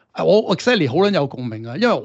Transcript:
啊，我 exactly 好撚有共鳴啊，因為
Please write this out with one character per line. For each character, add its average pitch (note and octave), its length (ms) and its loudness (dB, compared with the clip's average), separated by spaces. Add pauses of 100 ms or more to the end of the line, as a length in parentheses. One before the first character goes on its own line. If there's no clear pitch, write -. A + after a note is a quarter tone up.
(100)
啊， E3 140 -6
我 G#3 320 4
exactly G#3 320 0
好 B2 80 -2
撚 G3+ 180 2
有 C#3+ 140 0
共 B2 200 -10
鳴 A2 200 -10
啊， A#2+ 120 -10
因 A#3+ 80 2
為 G3+ 60 2 (100)